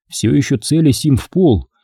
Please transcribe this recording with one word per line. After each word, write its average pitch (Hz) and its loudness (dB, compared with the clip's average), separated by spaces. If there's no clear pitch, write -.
всё 117 -2
ещё 135 0
целясь 151 0
им 135 2
в - -8
пол 156 0